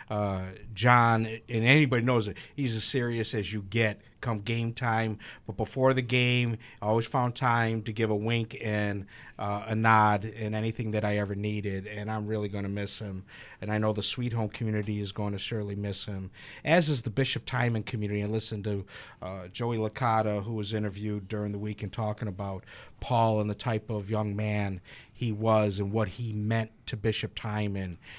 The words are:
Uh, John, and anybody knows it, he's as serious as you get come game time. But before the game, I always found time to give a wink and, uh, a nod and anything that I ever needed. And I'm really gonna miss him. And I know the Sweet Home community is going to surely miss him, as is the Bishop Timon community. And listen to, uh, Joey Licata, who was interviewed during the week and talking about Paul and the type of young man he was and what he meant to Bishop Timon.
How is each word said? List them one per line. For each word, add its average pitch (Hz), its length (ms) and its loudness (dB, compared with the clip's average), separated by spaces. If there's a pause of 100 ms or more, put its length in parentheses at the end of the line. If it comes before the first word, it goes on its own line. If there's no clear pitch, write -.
Uh, 101 340 0 (320)
John, 117 520 6
and 113 380 -2
anybody 127 400 6
knows 120 240 4
it, 95 80 -8 (180)
he's 123 220 0
as 107 80 -2
serious 120 500 0
as 101 180 -2
you 107 100 -4
get 104 380 0 (200)
come 113 180 -2
game 113 340 -2
time. 110 460 0 (300)
But 104 80 -8
before 131 360 4
the 131 100 4
game, 123 540 2 (240)
I 101 60 -2
always 113 200 4
found 123 280 0
time 117 480 2
to 110 100 -6
give 110 160 0
a 107 60 2
wink 113 480 0
and, 104 440 -2 (300)
uh, 104 300 -4
a 110 80 -2
nod 107 500 6
and 110 300 -6
anything 110 380 -2
that 107 120 0
I 104 140 2
ever 101 160 -2
needed. 101 540 -4
And 104 200 -8
I'm 110 200 -4
really 107 200 -2
gonna 101 200 -4
miss 101 320 -4
him. 95 240 -8 (360)
And 104 120 -4
I 107 60 2
know 107 140 2
the 104 120 0
Sweet 120 280 -2
Home 113 160 0
community 107 520 -2
is 101 100 -4
going 104 220 -4
to 98 80 -6
surely 104 340 -4
miss 101 300 -4
him, 95 260 -6 (340)
as 160 240 6
is 135 140 0
the 123 80 -2
Bishop 123 360 -2
Timon 120 360 0
community. 104 380 -2
And 104 120 -2
listen 110 300 -4
to, 98 240 -2 (340)
uh, 92 280 -10
Joey 117 300 -2
Licata, 107 640 2
who 113 100 -6
was 107 180 -4
interviewed 104 540 -4
during 104 240 -4
the 104 80 -4
week 104 240 -6
and 98 100 -6
talking 107 360 -4
about 98 360 -6 (360)
Paul 113 400 4
and 104 100 0
the 101 60 -2
type 113 340 -4
of 104 180 -4
young 107 280 0
man 104 440 0 (320)
he 120 200 -2
was 107 480 4
and 98 100 0
what 107 160 2
he 110 260 -6
meant 107 380 0 (160)
to - 100 -6
Bishop 107 380 -2
Timon. 98 640 -4 (200)